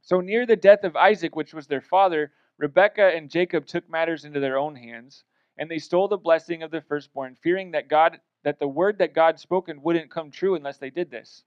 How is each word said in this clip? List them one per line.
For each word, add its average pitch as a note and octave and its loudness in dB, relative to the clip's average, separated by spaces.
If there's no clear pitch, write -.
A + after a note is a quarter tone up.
So F#3 -2
near G#3 -2
the A3+ 4
death G3+ 6
of D3+ -4
Isaac, E3+ 2
which D3+ -8
was D3+ -14
their C3+ -4
father, E3+ 0
Rebekah F3+ 2
and D3+ -10
Jacob E3 -2
took - -8
matters D#3+ -4
into D3 -8
their C3+ -2
own D3 -4
hands, A#2+ -20
and D#3 -10
they E3 -8
stole F#3 0
the G3+ -2
blessing E3 -2
of D#3 -12
the D#3 -8
firstborn, C#3 -10
fearing F#3 -4
that C#3 -6
God, D#3+ 2
that D3 -4
the C#3+ -4
word F#3 -2
that E3 -2
God D#3+ 2
spoken F3 -6
wouldn't E3 -4
come D#3 -10
true F#3+ -2
unless C#3 -10
they C3 -12
did E3 -8
this. - -18